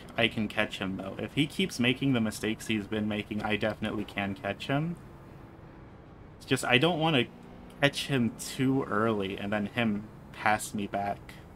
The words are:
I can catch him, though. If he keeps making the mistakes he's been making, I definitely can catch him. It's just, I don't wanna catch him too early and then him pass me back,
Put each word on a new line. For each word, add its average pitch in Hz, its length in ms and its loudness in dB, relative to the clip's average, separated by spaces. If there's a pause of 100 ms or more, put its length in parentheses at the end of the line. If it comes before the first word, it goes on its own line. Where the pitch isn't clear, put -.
(160)
I 117 120 6
can 113 200 0
catch 107 300 0
him, 95 200 -2
though. 95 200 -6
If 104 160 -6
he 151 140 2
keeps - 320 -2
making 131 340 4
the 120 80 4
mistakes 110 460 -2
he's 107 180 0
been 107 220 -2
making, 104 340 -2
I 107 140 2
definitely 107 480 -2
can 98 320 -2
catch - 320 -4
him. 160 300 0 (1400)
It's - 80 -18
just, - 180 2
I 123 140 6
don't 156 220 6
wanna 156 260 4 (560)
catch - 260 2
him 120 300 2
too 135 460 0
early 104 540 2
and 101 160 -2
then 104 140 0
him 107 360 2 (300)
pass - 400 2
me 101 120 -2
back, 101 320 -2 (380)